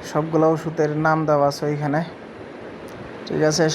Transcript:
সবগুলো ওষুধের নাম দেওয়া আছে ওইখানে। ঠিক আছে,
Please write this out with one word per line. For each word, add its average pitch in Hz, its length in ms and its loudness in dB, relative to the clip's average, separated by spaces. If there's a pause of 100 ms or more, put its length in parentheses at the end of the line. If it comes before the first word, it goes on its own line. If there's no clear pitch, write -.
(100)
সবগুলো 160 440 2
ওষুধের 156 360 -2 (160)
নাম 156 120 4 (100)
দেওয়া 143 200 6
আছে 143 220 -2
ওইখানে। 147 300 0 (1300)
ঠিক 156 160 0
আছে, 156 220 4 (100)